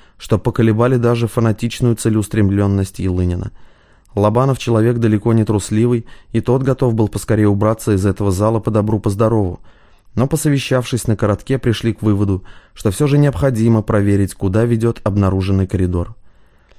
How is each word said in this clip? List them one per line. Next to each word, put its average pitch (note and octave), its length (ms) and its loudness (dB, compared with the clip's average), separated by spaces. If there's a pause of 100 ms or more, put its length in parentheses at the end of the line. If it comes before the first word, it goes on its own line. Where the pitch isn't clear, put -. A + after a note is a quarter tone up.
(180)
что - 220 -2
поколебали A#2 560 2
даже A#2 320 0
фанатичную A2+ 720 0
целеустремленность G2+ 1000 0
Елынина. F2+ 520 -2 (640)
Лобанов A#2+ 420 2
человек A#2 420 0
далеко A2 340 0
не A2 100 4
трусливый, A2+ 600 0 (260)
и A2+ 80 0
тот C3 240 0
готов C3 320 0
был G#2+ 140 2
поскорее G#2+ 400 0
убраться G#2+ 420 0
из G2 140 2
этого G2+ 260 0
зала G#2+ 280 0
по G#2+ 120 -4
добру, G#2+ 280 0
по G#2+ 100 -2
здорову. G#2 500 0 (560)
Но, B2+ 120 0
посовещавшись C3 800 -2
на A2 100 0
коротке, G#2+ 440 -2
пришли A2+ 340 -2
к - 80 -10
выводу, G2+ 420 0 (300)
что - 160 -2
все D3 160 -2
же C#3+ 140 2
необходимо A#2 640 2
проверить, G2+ 500 0
куда G#2 320 0
ведет A#2 380 0
обнаруженный F#2+ 640 0
коридор. F2 480 -2 (640)